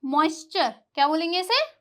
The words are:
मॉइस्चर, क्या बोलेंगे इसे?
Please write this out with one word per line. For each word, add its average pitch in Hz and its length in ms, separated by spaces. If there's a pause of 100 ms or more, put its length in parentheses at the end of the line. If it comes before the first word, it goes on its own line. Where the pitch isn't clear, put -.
मॉइस्चर, 302 640 (260)
क्या 277 120
बोलेंगे 330 320
इसे? 415 200 (220)